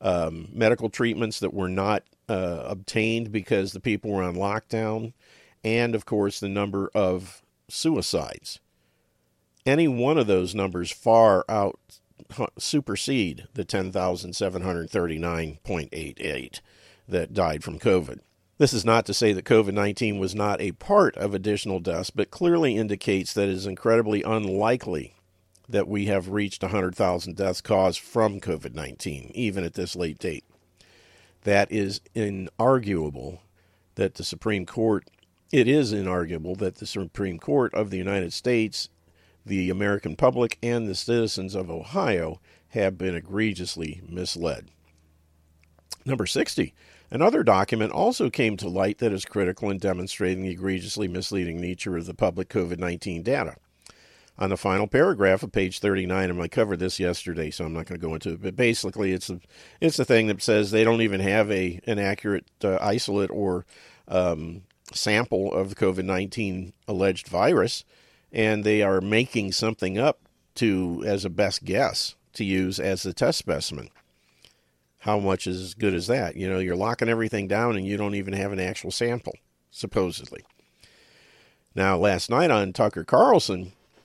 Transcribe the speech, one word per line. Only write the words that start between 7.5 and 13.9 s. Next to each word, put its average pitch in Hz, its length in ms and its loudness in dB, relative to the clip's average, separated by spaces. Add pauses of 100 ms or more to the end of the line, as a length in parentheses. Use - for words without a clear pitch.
suicides. - 880 -2 (1040)
Any 156 220 4
one 131 320 2
of 117 80 2
those 92 260 2
numbers 92 380 -2
far 113 580 6
out, 101 300 0 (800)
supersede 117 960 -2
the 98 100 -4
ten 95 280 -2